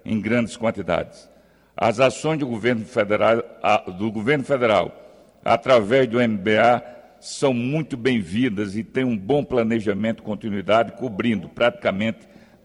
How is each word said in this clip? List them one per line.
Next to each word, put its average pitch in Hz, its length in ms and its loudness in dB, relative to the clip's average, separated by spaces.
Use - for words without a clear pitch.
em 107 160 -2
grandes 113 360 -2
quantidades. 92 720 -4
As 110 220 0
ações 151 400 0
do 143 80 -4
governo 117 380 -2
federal, 107 580 2
a, 104 160 4
do 98 340 -6
governo 120 320 -2
federal, 117 480 2
através 117 640 4
do 117 140 -2
M 113 160 0
B 107 220 2
A, 117 240 4
são - 360 -2
muito 135 420 -4
bem-vindas 107 800 -2
e 113 80 -6
têm 131 200 -4
um 120 120 -2
bom 123 260 -2
planejamento 110 760 -2
e - 40 -20
continuidade, 104 680 0
cobrindo 110 560 -4
praticamente 110 800 -2